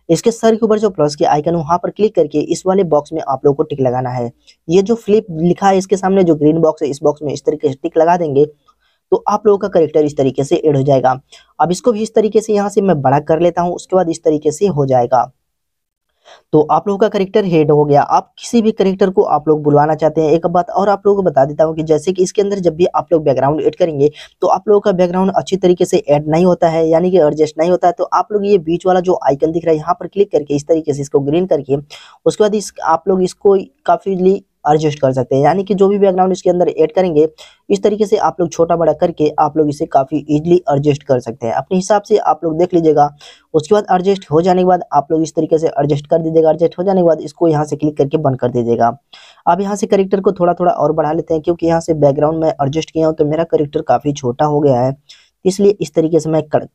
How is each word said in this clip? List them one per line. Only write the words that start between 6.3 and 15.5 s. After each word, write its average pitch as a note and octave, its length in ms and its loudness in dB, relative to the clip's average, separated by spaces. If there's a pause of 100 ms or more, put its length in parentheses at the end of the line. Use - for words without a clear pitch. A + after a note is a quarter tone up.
ग्रीन D3+ 240 2
बॉक्स D#3 240 0
है C3+ 60 -2
इस C#3 140 -8
बॉक्स D3 200 -2
में C3+ 100 -6
इस C3+ 120 -10
तरीके D3+ 240 -2
से C3 140 -6
टिक E3+ 140 -4
लगा E3 200 2
देंगे D3 280 2 (680)
तो F#3 180 -2
आप G#3 180 -2
लोगों G3+ 120 2
का G3+ 100 -6
कैरेक्टर D#3 340 0
इस D3 140 -2
तरीके C3+ 260 0
से E3+ 140 -2
ऐड D3+ 200 0
हो C3+ 60 0
जाएगा। C3+ 360 0 (400)
अब D#3+ 120 0
इसको G#3 200 0
भी G#3 100 -2
इस A3 140 -6
तरीके G#3+ 260 2
से G#3+ 120 -4
यहाँ G3+ 160 0
से G3+ 120 0
मैं F3 200 0
बड़ा C3+ 200 2
कर D#3+ 200 0
लेता F3 200 0
हूँ, F3 120 -2
उसके - 220 -6
बाद F3+ 140 2
इस D#3+ 140 -6
तरीके D3+ 280 0
से G3+ 160 -2
हो D3 200 0
जाएगा। B2+ 440 0 (1200)